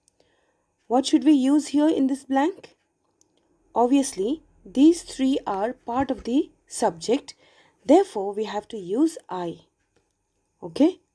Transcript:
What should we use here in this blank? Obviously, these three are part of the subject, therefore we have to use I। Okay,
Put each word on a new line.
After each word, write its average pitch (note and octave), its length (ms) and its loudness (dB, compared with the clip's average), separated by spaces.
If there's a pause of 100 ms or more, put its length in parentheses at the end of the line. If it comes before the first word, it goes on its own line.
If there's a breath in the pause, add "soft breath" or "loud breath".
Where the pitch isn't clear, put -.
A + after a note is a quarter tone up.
(920)
What B3+ 160 2
should C4 180 2
we D#4 80 6
use C#4 360 2
here D4 200 2
in C#4 200 0
this C4+ 160 -6
blank? C#4 520 -4 (960)
Obviously, B3 680 0 (220)
these C#4+ 380 4
three C4+ 440 -2
are G#3 260 -4
part B3+ 380 -4
of - 140 -8
the B3+ 260 -2 (160)
subject, G#3 680 -4 (520 soft breath)
therefore A3+ 460 2
we G#3 120 -6
have G#3 240 -8
to A3+ 100 -12
use G#3+ 380 -2 (120)
I। F3 320 -10 (1000)
Okay, C4+ 380 0 (140)